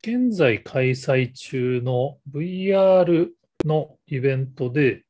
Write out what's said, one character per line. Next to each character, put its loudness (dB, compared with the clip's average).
現 0
在 2
開 -2
催 -2
中 -4
の -4
ブ -8
イ -4
ア 6
ー 4
ル 0
の -2
イ -6
ベ 0
ン -4
ト -6
で 0